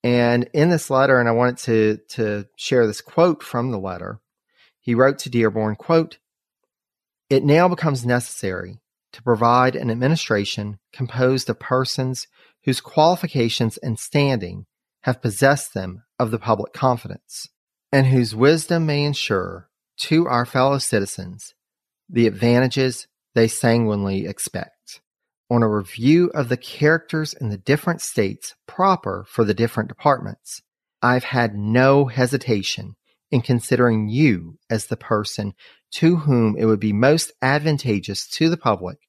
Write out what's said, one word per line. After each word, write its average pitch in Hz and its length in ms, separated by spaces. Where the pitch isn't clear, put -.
And 120 500
in 156 160
this 165 200
letter, 135 300
and 120 80
I 117 60
wanted 123 240
to, 110 400
to 104 400
share 123 300
this 104 160
quote 170 400
from 123 300
the 104 80
letter, 95 400
he 120 160
wrote 135 240
to 135 100
Dearborn, 110 460
quote, 165 440
"It 135 140
now 156 240
becomes 147 380
necessary 101 760
to - 120
provide 120 520
an 117 160
administration 107 880
composed 127 560
of 110 100
persons 131 680
whose 135 160
qualifications 143 1000
and 113 220
standing 98 640
have 127 200
possessed 135 520
them 92 300
of 113 120
the 113 80
public 107 320
confidence, - 800
and 135 160
whose 123 260
wisdom 156 520
may 143 180
ensure 95 680
to 165 300
our 120 180
fellow 135 320
citizens 98 760
the 117 180
advantages 120 800
they 113 140
sanguinely 104 760
expect. - 760
On 120 140
a 110 60
review 120 640
of 135 140
the 123 100
characters 156 760
in 113 160
the 101 80
different 151 440
states - 540
proper 170 600
for - 160
the 101 100
different 113 360
departments, - 720
I've 123 240
had 117 300
no 131 500
hesitation 117 880
in 127 120
considering 120 680
you 104 500
as 110 160
the - 100
person 104 580
to 170 240
whom 123 420
it 113 80
would 110 140
be 107 140
most 135 380
advantageous 131 840
to - 240
the 170 80
public 92 520